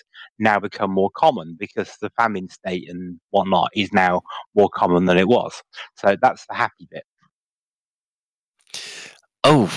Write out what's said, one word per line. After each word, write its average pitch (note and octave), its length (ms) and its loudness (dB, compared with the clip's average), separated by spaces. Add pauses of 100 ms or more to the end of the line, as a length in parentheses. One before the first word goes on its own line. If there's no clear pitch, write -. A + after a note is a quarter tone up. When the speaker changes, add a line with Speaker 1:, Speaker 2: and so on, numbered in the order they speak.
(380)
Speaker 1:
now G#2+ 220 2
become G2 320 -4
more F#2+ 180 2
common F2 480 -2
because - 420 -8
the G#2 100 -6
famine G2+ 380 -4
state F2+ 400 -10
and F2+ 300 -12 (120)
whatnot F2+ 440 0
is G2 180 -4
now F2+ 300 2 (320)
more G2+ 160 4
common F2+ 360 2
than F2+ 120 4
it F#2 80 4
was. - 340 0 (360)
So G2+ 260 2
that's G#2+ 240 0
the G#2 80 -12
happy - 340 -6
bit. - 140 -16 (2500)
Speaker 2:
Oh, C3+ 240 6 (100)